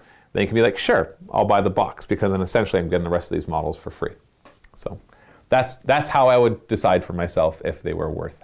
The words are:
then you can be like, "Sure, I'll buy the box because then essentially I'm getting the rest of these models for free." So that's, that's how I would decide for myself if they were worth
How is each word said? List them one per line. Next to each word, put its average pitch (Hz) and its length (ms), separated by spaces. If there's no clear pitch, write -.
then 101 100
you 98 60
can 110 80
be 113 80
like, 104 140
"Sure, - 360
I'll 101 140
buy 101 160
the 95 80
box - 380
because 101 240
then 95 100
essentially 95 400
I'm 85 80
getting 87 140
the 85 80
rest 87 200
of 82 40
these 80 120
models 78 300
for - 140
free." - 220
So - 260
that's, 127 260
that's 139 340
how 131 200
I 123 80
would 117 300
decide 92 360
for 87 100
myself 85 500
if - 200
they 82 100
were 82 160
worth 82 340